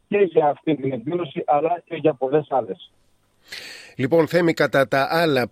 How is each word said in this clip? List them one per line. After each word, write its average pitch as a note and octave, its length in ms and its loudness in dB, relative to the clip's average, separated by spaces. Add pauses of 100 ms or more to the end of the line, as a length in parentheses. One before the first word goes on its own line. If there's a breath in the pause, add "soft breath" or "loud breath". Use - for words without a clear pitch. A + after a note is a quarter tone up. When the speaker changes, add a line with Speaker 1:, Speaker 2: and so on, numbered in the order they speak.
Speaker 1:
και G3+ 100 -2
για E3 300 4
αυτή D3 280 -2
την C3+ 160 -4
εκδήλωση, D3+ 540 -6
αλλά E3 400 0
και E3+ 100 -12
για D3+ 180 0
πολλές C3+ 360 -2
άλλες. A2+ 420 -6 (1040 loud breath)
Speaker 2:
Λοιπόν, D3 320 2
Θέμη, E3 260 2
κατά C#3 340 2
τα C3+ 220 0
άλλα, D3+ 420 0